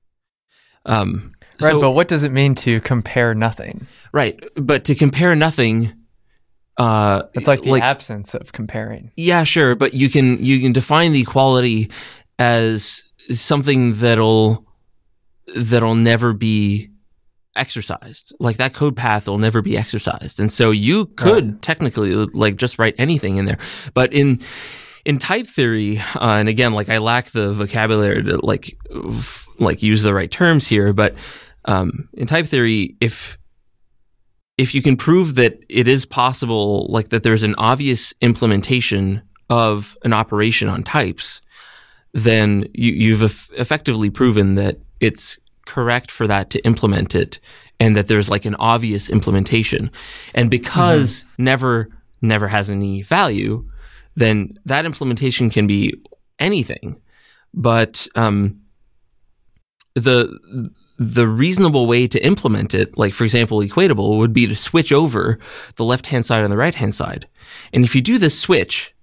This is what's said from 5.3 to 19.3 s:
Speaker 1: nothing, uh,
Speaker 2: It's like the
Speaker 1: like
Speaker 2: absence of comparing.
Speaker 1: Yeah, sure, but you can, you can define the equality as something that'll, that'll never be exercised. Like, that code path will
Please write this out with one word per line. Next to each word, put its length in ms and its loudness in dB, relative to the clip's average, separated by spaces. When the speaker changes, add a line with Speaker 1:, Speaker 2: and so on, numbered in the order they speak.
Speaker 1:
nothing, 560 0
uh, 480 2
Speaker 2:
It's 120 -4
like 160 4
the 80 -2
Speaker 1:
like 140 2
Speaker 2:
absence 500 -4
of 180 -12
comparing. 640 -12
Speaker 1:
Yeah, 280 2
sure, 320 4
but 180 0
you 160 2
can, 320 4
you 180 2
can 120 2
define 400 2
the 80 4
equality 680 2
as 680 0
something 720 0
that'll, 640 4
that'll 400 0
never 380 2
be 580 0
exercised. 840 -10
Like, 160 0
that 180 -2
code 220 -2
path 320 -2
will 100 -2